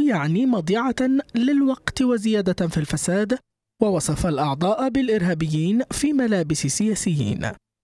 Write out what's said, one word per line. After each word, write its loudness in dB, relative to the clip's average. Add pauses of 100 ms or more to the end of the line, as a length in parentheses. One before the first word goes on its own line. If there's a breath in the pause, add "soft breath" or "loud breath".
يعني 2
مضيعة 0 (400)
للوقت 0
وزيادة 0
في -2
الفساد، -2 (440)
ووصف 0
الأعضاء 0
بالإرهابيين 0
في 0
ملابس 0
سياسيين. -2 (340)